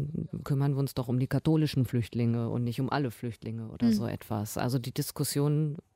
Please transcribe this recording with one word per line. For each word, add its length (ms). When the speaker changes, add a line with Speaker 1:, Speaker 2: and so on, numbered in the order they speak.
Speaker 1:
kümmern 300
wir 60
uns 140
doch 140
um 120
die 80
katholischen 580
Flüchtlinge 640
und 140
nicht 160
um 100
alle 220
Flüchtlinge“ 580
oder 180
Speaker 2:
Mhm. 60
Speaker 1:
so 120
etwas. 520
Also 220
die 140
Diskussion 840